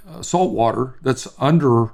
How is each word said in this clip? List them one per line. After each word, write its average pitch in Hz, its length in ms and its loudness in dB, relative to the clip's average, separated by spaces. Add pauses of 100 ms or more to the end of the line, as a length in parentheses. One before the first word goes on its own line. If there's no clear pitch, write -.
uh, 165 140 -18
salt 180 320 -2
water 113 480 -2
that's - 260 -4 (100)
under 131 560 2